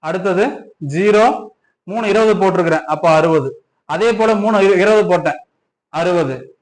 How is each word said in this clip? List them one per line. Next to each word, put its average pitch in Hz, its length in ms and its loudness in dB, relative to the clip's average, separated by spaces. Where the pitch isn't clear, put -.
அடுத்தது 185 360 -2
ஜீரோ, 208 300 2
மூணு, 226 200 -6
இருபது 220 300 2
போட்டிருக்கிறேன், 175 420 0
அப்ப 151 120 -4
அறுபது. 156 300 0
அதே 202 160 0
போல 220 220 2
மூணு, 214 240 0
இரு-, 196 180 2
இருபது 214 280 4
போட்டேன், 170 280 -2
அறுபது. 170 360 0